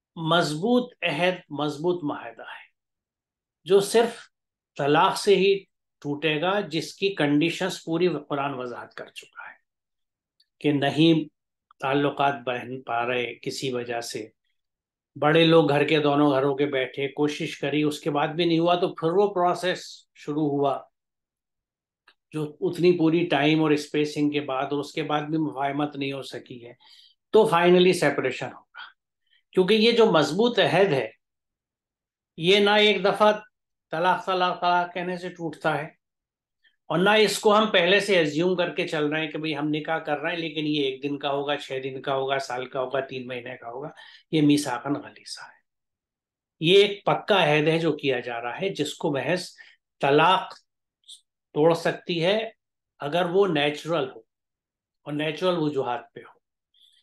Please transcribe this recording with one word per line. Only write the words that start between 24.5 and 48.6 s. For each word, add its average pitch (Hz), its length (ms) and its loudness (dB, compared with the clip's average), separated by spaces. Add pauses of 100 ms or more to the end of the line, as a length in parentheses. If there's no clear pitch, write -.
और 143 80 -2
उसके 151 240 -8
बाद 151 260 -4
भी 160 80 -2
मुफाहमत 139 580 -4
नहीं 139 160 -6
हो 135 100 -10
सकी - 360 -14
है, 120 180 -20 (580)
तो 214 120 8
finally 180 480 4
सेपरेशन 135 520 -2
होगा। - 420 -18 (640)
क्योंकि 185 220 4
ये 226 160 4
जो 226 200 6
मजबूत 170 480 2
अहद 170 320 4
है, 120 200 -2 (1300)
ये 185 220 4
ना 202 180 4
एक 208 240 4
दफा 214 300 4 (600)
तलाक, 175 340 0
तलाक, 180 300 0
तलाक 175 380 0
कहने 180 240 -6
से 180 120 -10
टूटता 165 440 -6
है, 151 200 -8 (960)
और 160 80 0
ना 202 180 4
इसको 214 340 2
हम 208 160 4
पहले 196 340 4
से 196 160 0
अज्यूम 165 400 0
करके 175 280 -2
चल 151 260 -2
रहे 156 120 -4
हैं 151 100 -6
कि 165 60 -8
भाई 156 140 -6
हम 147 160 -4
निकाह 156 320 -4
कर 151 180 -4
रहे 165 140 -4
हैं 170 80 -6
लेकिन 151 260 -6
ये 151 180 0
एक 131 180 -4
दिन 143 140 -6
का 143 120 -6
होगा, 143 280 -2
छह 135 240 -8
दिन 135 200 -8
का 139 120 -4
होगा, 135 260 -2
साल 127 280 -8
का 131 140 -8
होगा, 131 200 -4
तीन 131 280 -8
महीने 127 280 -12
का 117 120 -18
होगा। 135 240 -14 (400)
ये 156 100 2
मीसाकन 143 540 2
गलीसा - 500 -16
है, - 120 -20 (1040)
ये 185 240 6
एक 202 220 -6
पक्का 180 300 0
अहद 151 320 2
है 165 100 2
जो 160 160 0
किया 127 260 -2
जा 120 180 -10
रहा 120 160 -8
है, 180 160 -6